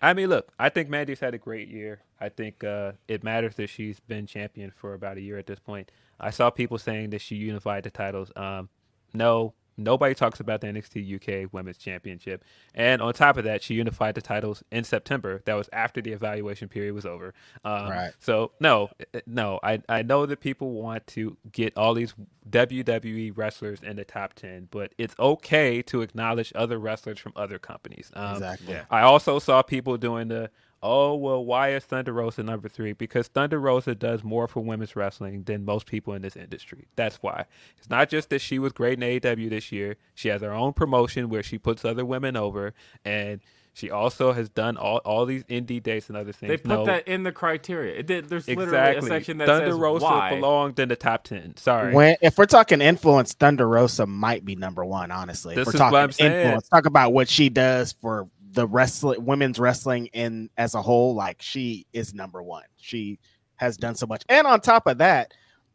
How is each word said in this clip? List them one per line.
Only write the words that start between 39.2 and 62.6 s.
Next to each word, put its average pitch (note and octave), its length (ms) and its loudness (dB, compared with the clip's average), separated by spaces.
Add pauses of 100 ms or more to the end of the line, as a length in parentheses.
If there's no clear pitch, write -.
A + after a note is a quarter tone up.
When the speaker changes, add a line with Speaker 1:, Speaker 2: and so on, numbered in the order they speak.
Speaker 1:
this G#2+ 240 -8
year. G2+ 240 -8 (200)
She - 140 -4
has G2+ 120 -2
her G#2 100 -8
own B2 220 -2
promotion B2 560 0
where G#2+ 140 -4
she A2 160 -10
puts A#2 260 -4
other A#2 180 -2
women C3 320 -4
over, G#2 380 -4 (320)
and G#2 360 -6 (300)
she - 200 -10
also B2 420 0
has A#2 160 -4
done A2+ 260 -4
all, G#2+ 300 -2
all A2 200 0
these C3 200 -6
indie B2 360 -6
dates A2 280 -6
and G#2 80 -10
other G#2 160 -10
things. - 160 -12
Speaker 3:
They D#3 80 0
put - 120 -8
Speaker 1:
No. G#3+ 180 2
Speaker 3:
that F3 200 0
in F#3 160 -4
the F#3 80 -4
criteria. D#3+ 640 -4
It D3+ 120 -8
did, E3+ 200 -4
there's E3 180 -6
literally B2+ 180 -2
Speaker 1:
Exactly. C#3 440 4
Speaker 3:
a E3+ 60 0
section D#3 240 -4
that D3+ 80 0
Speaker 1:
Thunder D3 220 6
Speaker 3:
says E3+ 120 0
Speaker 1:
Rosa D#3+ 240 2
Speaker 3:
why. G#2+ 320 4
Speaker 1:
belonged C#3+ 440 2
in B2+ 100 2
the A#2+ 80 0
top - 260 -2
ten. F2 320 -12
Sorry. A2+ 380 2
Speaker 2:
When, D3+ 280 8
if - 160 6
we're G3+ 80 10
talking G3+ 360 8
influence, D3 520 6
Thunder C#3 360 6
Rosa A#2 360 4
might G#2 380 -2
be G2 140 -6
number F#2 260 -8
one, F#2 280 -6
honestly. F2+ 420 -8
If F2+ 60 -2
Speaker 1:
This C3 80 0
Speaker 2:
we're - 20 -2
Speaker 1:
is - 60 -2
what D3 40 4 (120)
Speaker 2:
talking C#3 80 8
Speaker 1:
I'm C#3+ 120 4
saying. D3+ 220 6
Speaker 2:
influence, E3+ 340 2
talk D#3+ 200 6
about C3 260 8
what C3 160 6
she D3 180 6
does B2+ 460 4
for G#2+ 340 -6 (240)
the A#2 160 2
wrestling, B2 560 2
women's C3 360 0
wrestling B2 480 2
in, A2+ 500 -6
as A#2 180 0
a G#2+ 60 -2
whole. A#2+ 340 4
Like, F#2+ 260 -6
she A#2+ 520 -8
is G#2+ 200 -8
number F#2 300 -14
one. E2+ 220 -14 (100)